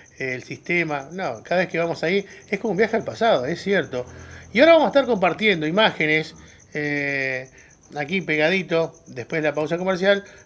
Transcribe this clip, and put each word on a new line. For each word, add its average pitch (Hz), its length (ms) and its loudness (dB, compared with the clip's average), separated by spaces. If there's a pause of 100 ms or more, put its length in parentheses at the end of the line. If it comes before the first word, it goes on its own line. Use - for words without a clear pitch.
(200)
el 127 240 -4
sistema. 151 680 -4
No, 151 300 -6
cada 175 180 0
vez 175 80 -2
que 165 100 -4
vamos 165 240 -2
ahí 190 220 0 (240)
es 202 100 -2
como 220 140 -2
un 170 40 -2
viaje 220 200 2
al 175 80 -4
pasado, 139 400 2
es 165 180 -6
cierto. 147 420 -2 (460)
Y 202 80 2
ahora 311 140 10
vamos 302 140 6
a - 20 -2
estar 277 160 4
compartiendo 190 600 2
imágenes, 160 680 2 (380)
eh, 139 760 -4 (480)
aquí 151 260 -4
pegadito, 160 720 0 (140)
después 127 340 -6
de 151 80 0
la 143 40 0
pausa 151 240 -2
comercial, 190 460 0 (220)